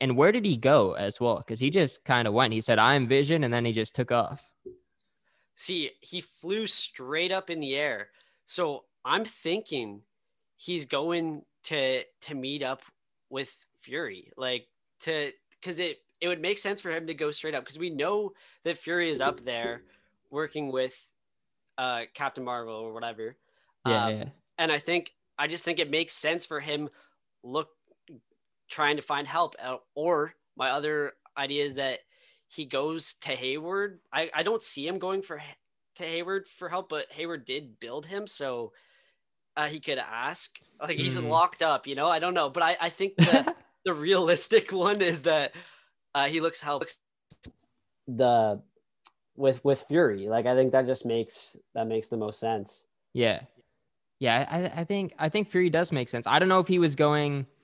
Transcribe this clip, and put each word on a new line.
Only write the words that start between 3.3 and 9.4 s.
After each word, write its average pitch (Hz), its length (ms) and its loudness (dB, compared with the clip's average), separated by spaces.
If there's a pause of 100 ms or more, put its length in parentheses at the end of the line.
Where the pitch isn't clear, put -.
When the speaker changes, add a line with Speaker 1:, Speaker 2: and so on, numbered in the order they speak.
Speaker 1:
and 117 100 0
then 120 120 2
he 117 60 0
just 110 240 -2
took 123 160 0
off. 120 400 0 (1040)
Speaker 2:
See, 170 440 -4
he 180 200 -10
flew 208 460 -6
straight 151 640 -2
up 190 180 -4
in 160 100 -4
the 139 160 -2
air. 127 340 -2 (340)
So 151 420 -4 (180)
I'm 170 200 0
thinking 127 800 -6 (540)